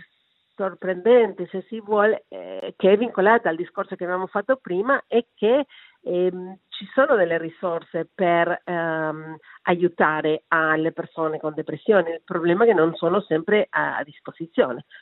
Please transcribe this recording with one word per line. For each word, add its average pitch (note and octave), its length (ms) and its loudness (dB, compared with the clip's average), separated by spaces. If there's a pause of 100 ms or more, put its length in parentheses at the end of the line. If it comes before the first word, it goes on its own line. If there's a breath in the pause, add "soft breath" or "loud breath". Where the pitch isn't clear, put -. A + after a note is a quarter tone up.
(560)
sorprendente, F#3+ 960 0
se F#3+ 200 -8
si A3+ 100 -10
vuole, G#3 480 0
eh, F#2 500 -12
che F#3+ 140 4
è G#3 60 4
vincolata A3 520 2
al E3 60 -4
discorso F3+ 400 -8
che - 80 -10
avevamo F3+ 240 -4
fatto B3+ 340 -2
prima, G#3 460 -2
è A#3 160 0 (120)
che, B3+ 300 2 (380 soft breath)
ehm, F3+ 540 -4 (120)
ci - 260 -16
sono C#4 200 4
delle E3+ 220 2
risorse E3 760 -6
per, E3+ 520 2
ehm, D#3+ 720 -6 (260 loud breath)
aiutare D#3 840 0
alle D#3+ 440 2
persone D#3+ 480 -6
con D3+ 140 -6
depressione. E3 600 0
Il E3 120 -10
problema F3 380 0
è A#3 40 6
che A3 60 6
non D#3+ 220 2
sono F3+ 260 0
sempre G3 480 0
a, D3 280 -2
a B2+ 60 -6
disposizione, D3 840 -4 (160 loud breath)